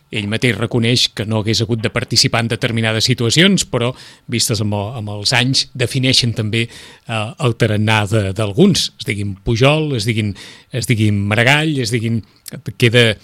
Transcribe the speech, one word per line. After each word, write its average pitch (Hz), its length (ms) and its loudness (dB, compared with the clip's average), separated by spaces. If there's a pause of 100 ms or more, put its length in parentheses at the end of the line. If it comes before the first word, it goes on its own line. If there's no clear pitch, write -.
(120)
ell 107 160 -4
mateix 110 300 -2
reconeix 117 560 0
que 104 120 -6
no 110 140 -2
hagués 107 220 0
hagut 113 200 -2
de 110 100 -2
participar - 480 0
en 117 80 0
determinades 113 560 -2
situacions, 139 640 2
però 123 280 -2 (340)
vistes 113 340 -2
amb, 104 120 -2
amb 107 360 -6
els 104 240 -4
anys 127 420 2
defineixen 127 580 0
també, 113 300 -2 (440)
eh, 110 320 -6
el 123 180 0
tarannà 107 520 2
de, 101 240 0
d'alguns, 113 640 2
es - 80 -10
diguin 101 300 -4
Pujol, 139 600 0
es 104 100 -4
diguin, 107 300 0 (360)
es 120 160 -6
diguin 104 400 2
Maragall, 139 520 2
es 113 120 -2
diguin, 113 320 -2 (560)
queda, 117 440 4